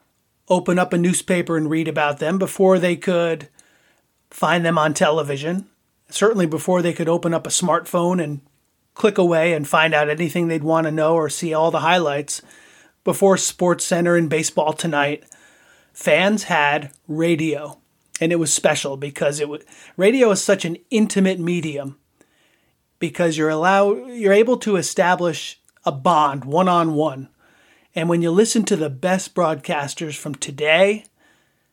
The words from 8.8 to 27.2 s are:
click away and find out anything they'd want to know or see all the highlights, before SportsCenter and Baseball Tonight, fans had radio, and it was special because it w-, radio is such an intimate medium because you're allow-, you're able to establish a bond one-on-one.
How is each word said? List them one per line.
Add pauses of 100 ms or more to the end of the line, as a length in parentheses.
click
away
and
find
out
anything
they'd
want
to
know
or
see
all
the
highlights, (600)
before
SportsCenter
and
Baseball
Tonight, (680)
fans
had (160)
radio, (420)
and
it
was
special
because
it
w-, (320)
radio
is
such
an (140)
intimate
medium (1000)
because
you're
allow-,
you're
able
to
establish (240)
a
bond
one-on-one. (640)